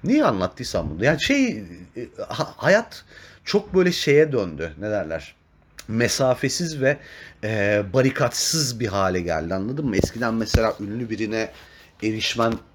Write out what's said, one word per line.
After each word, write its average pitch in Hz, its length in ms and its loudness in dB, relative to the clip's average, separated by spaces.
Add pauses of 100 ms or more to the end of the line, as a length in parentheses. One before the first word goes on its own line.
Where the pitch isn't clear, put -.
Niye 269 200 4
anlattıysam 92 640 0
bunu? 82 140 -4
Yani 147 160 4
şey, 262 380 2 (380)
e, 117 120 -10 (200)
ha-, - 280 -6
hayat 202 480 0 (400)
çok 202 300 -2
böyle 180 180 4
şeye 147 400 4
döndü. 82 460 -2
Ne 104 120 -6
derler? 82 440 -4 (540)
Mesafesiz 131 920 0
ve, 135 160 2 (480)
e, 104 380 2 (100)
barikatsız 131 880 0
bir 117 60 -2
hale 95 340 0
geldi, 85 340 -2
anladın 127 320 -4
mı? 104 100 0
Eskiden 113 380 0
mesela 110 460 0
ünlü 107 300 -6
birine 110 400 -4 (520)
erişmen 110 500 0 (220)